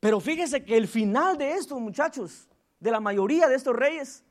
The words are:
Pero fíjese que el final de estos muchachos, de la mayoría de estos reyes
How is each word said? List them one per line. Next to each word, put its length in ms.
Pero 180
fíjese 460
que 140
el 100
final 480
de 160
estos 260
muchachos, 680
de 100
la 100
mayoría 480
de 80
estos 200
reyes 540